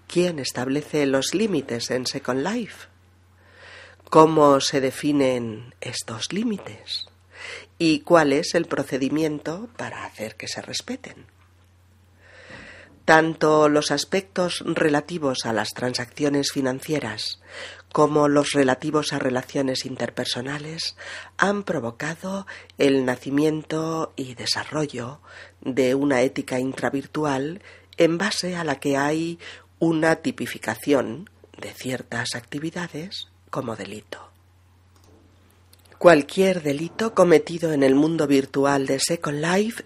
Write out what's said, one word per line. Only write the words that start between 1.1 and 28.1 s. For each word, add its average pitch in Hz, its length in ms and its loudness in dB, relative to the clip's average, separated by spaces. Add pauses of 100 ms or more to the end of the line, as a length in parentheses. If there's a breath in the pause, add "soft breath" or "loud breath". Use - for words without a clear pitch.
límites 160 580 -2
en 127 140 -2
Second 135 420 -4
Life. 220 420 -8 (1200 loud breath)
¿Cómo 156 500 8
se 139 220 0
definen 127 960 -2
estos 117 540 -8
límites? 202 720 -6 (720 loud breath)
¿Y 156 220 2
cuál 156 340 6
es 160 200 -2
el 170 120 0
procedimiento 151 1120 -4
para 117 260 -10
hacer - 320 -12
que 110 120 -12
se - 120 -8
respeten? - 720 -12 (1700 loud breath)
Tanto 156 640 6
los 147 220 2
aspectos 180 760 -2
relativos 151 800 0
a 117 80 -2
las 107 220 -2
transacciones 139 800 -2
financieras 131 880 -4 (540 loud breath)
como 147 360 4
los 143 240 2
relativos 147 600 0
a 143 60 -2
relaciones 131 640 -2
interpersonales 131 1120 -6 (400 loud breath)
han 202 280 0
provocado 165 800 -6 (320 loud breath)
el 135 260 4
nacimiento 156 1120 -2
y 127 200 -10
desarrollo 123 840 -4 (400 loud breath)
de 127 340 2
una 139 280 2
ética 131 360 -2
intravirtual 139 1040 -4 (380 loud breath)
en 165 180 6